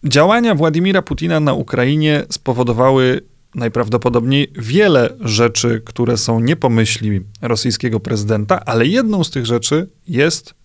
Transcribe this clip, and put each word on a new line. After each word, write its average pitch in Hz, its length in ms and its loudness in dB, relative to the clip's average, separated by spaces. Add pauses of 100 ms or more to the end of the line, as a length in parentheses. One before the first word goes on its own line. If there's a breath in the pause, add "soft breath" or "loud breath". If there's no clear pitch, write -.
Działania 196 500 4
Władimira 165 480 2
Putina 160 380 -2
na 147 120 2
Ukrainie 143 760 0
spowodowały 127 920 2 (340)
najprawdopodobniej 120 1040 0
wiele 135 520 2 (100)
rzeczy, 117 640 0
które 120 320 -2
są 113 240 0
nie 131 160 0
po 139 120 -2
myśli 110 520 0 (220)
rosyjskiego 117 580 -2
prezydenta, 107 640 -2
ale 117 220 0
jedną 208 380 0
z - 60 -6
tych 123 160 -4
rzeczy 120 420 -2 (200)
jest 156 460 -2 (100)